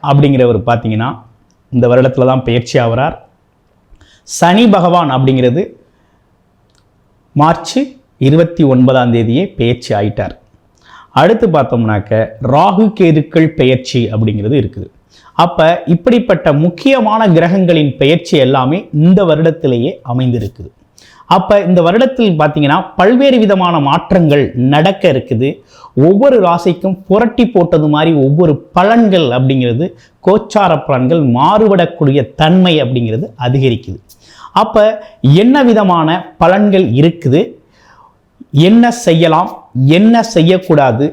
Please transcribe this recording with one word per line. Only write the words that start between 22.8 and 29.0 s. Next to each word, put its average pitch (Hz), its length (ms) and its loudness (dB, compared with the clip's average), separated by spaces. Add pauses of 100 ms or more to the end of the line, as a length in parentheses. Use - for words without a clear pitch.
பல்வேறு 254 440 2
விதமான 185 400 0
மாற்றங்கள் 143 760 0
நடக்க 151 560 0
இருக்குது. 127 380 -4 (460)
ஒவ்வொரு 202 460 4
ராசிக்கும் 175 640 -2
புரட்டி 220 420 0
போட்டது 170 400 0
மாதிரி 151 280 0
ஒவ்வொரு 147 600 0
பலன்கள் 190 540 2